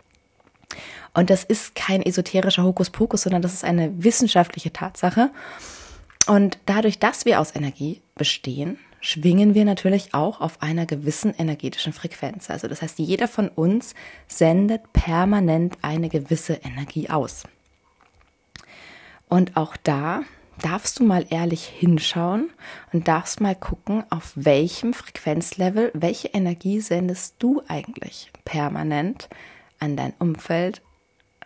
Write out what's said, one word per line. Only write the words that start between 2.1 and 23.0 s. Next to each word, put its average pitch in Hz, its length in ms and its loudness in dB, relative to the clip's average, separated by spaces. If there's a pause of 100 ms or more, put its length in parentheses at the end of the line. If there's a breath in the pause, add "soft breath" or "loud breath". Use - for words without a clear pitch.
Hokuspokus, 185 600 0
sondern 180 200 2
das 180 100 -2
ist - 120 -6
eine 170 380 0
wissenschaftliche 190 720 2
Tatsache. 185 580 2 (960 loud breath)
Und 202 400 4
dadurch, 214 320 2
dass - 260 2
wir 233 160 6
aus - 140 -2
Energie 147 460 -6 (140)
bestehen, 147 640 -4 (220 soft breath)
schwingen 180 540 6
wir 208 100 6
natürlich 196 500 2
auch 151 260 0
auf - 220 -6
einer 165 240 -2
gewissen 151 480 -2
energetischen 156 580 -4
Frequenz. - 580 -10
Also - 180 -8
das - 140 -10
heißt, 165 160 -10
jeder 190 300 0
von 202 200 -2
uns 185 460 0 (340 loud breath)
sendet 196 640 2
permanent 175 880 2
eine 160 260 -2
gewisse 156 460 -2
Energie 135 540 -8
aus. - 360 -4 (1800 loud breath)
Und 180 280 2
auch 156 260 -4
da 156 400 -2 (380 loud breath)
darfst 170 400 -4
du 254 40 4
mal 185 260 4
ehrlich 170 340 -2
hinschauen 175 840 0 (420 loud breath)
und 170 160 -2